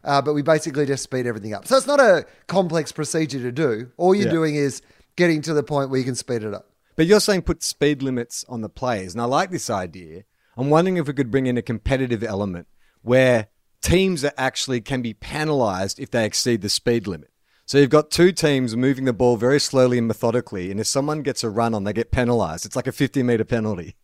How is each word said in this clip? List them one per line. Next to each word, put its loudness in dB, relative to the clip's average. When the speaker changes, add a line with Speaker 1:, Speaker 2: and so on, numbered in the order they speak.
Speaker 1:
uh, 2
but -2
we 0
basically 0
just -4
speed -4
everything -6
up. -12
So 2
it's 0
not 2
a 6
complex 0
procedure -4
to -4
do. -2
All 4
you're 2
Speaker 2:
Yeah. 0
Speaker 1:
doing 0
is -2
getting 2
to -4
the 2
point -2
where 0
you -2
can -4
speed -6
it -6
up. -14
Speaker 2:
But 2
you're 6
saying 2
put -4
speed 0
limits -6
on -8
the -8
players, -4
and -4
I -2
like 0
this -8
idea. -8
I'm -4
wondering 4
if -2
we -6
could -2
bring 2
in 0
a -4
competitive -2
element -4
where 4
teams 2
are 0
actually -2
can -4
be -6
penalised -2
if -12
they 0
exceed 0
the -4
speed 0
limit. -10
So 2
you've 6
got 4
two 4
teams 0
moving 0
the 0
ball 2
very 2
slowly 2
and 0
methodically, -2
and -4
if -4
someone -2
gets -4
a -2
run 0
on, -2
they -2
get -2
penalised. 0
It's -10
like -4
a -4
fifty -2
metre 2
penalty. -4